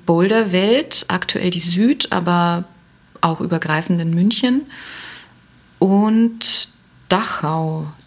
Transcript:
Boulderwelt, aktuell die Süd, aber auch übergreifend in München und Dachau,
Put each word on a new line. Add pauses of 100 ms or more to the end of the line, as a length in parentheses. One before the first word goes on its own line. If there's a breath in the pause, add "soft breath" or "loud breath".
Boulderwelt,
aktuell
die
Süd,
aber (580)
auch
übergreifend
in
München (1160 loud breath)
und (400)
Dachau, (200)